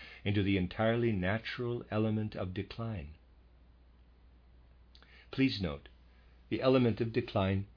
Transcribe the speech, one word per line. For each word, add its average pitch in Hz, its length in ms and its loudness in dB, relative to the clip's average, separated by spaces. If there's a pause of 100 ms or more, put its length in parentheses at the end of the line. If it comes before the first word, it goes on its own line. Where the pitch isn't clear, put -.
(240)
into 101 180 2
the 98 140 4
entirely 113 560 2
natural 110 800 -2
element 107 460 0
of 95 180 -6
decline. 98 560 -8 (2250)
Please 123 300 2
note, 78 280 -4 (600)
the - 140 -2
element 127 380 4
of 113 120 -2
decline 98 540 0 (100)